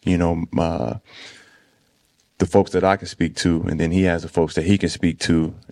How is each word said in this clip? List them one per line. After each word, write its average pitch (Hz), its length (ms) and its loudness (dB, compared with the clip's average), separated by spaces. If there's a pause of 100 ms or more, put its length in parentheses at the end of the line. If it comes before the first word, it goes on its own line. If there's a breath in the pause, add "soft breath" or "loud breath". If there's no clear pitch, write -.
you 92 140 2
know, 82 280 0 (120)
uh, 82 380 -2 (1400 soft breath)
the 92 60 2
folks 98 260 2
that 92 120 0
I 98 140 4
can - 100 -14
speak - 300 -4
to, 82 260 0
and 80 160 -4
then 82 120 0
he 95 120 2
has 85 200 0
the 82 40 -12
folks 82 280 0
that 80 100 0
he 98 120 4
can 87 120 0
speak 85 300 -2
to, 82 360 0 (160)